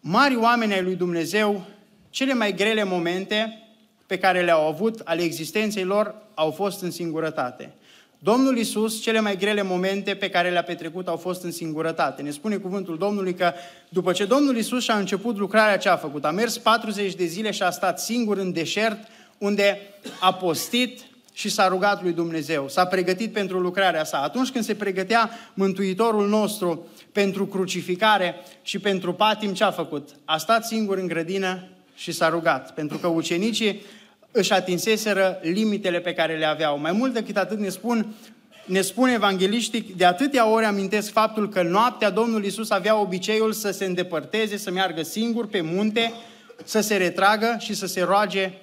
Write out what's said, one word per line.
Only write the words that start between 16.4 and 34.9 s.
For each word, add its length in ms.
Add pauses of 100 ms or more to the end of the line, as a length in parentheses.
patruzeci 560
de 100
zile 260
și 120
a 80
stat 300
singur 380
în 140
deșert, 460 (400)
unde 420 (380)
a 160
postit 680 (320)
și 160
s-a 200
rugat 340
lui 100
Dumnezeu. 560
S-a 160
pregătit 480
pentru 280
lucrarea 440
sa. 180
Atunci 280
când 140
se 100
pregătea 560 (240)
Mântuitorul 720
nostru 580 (260)
pentru 340
crucificare 880 (280)
și 160
pentru 340
patim, 400
ce 120
a 60
făcut? 380 (160)
A 120
stat 300
singur 320
în 80
grădină 600 (260)
și 180
s-a 160
rugat, 460
pentru 240
că 80
ucenicii 760 (480)
își 220
atinseseră 880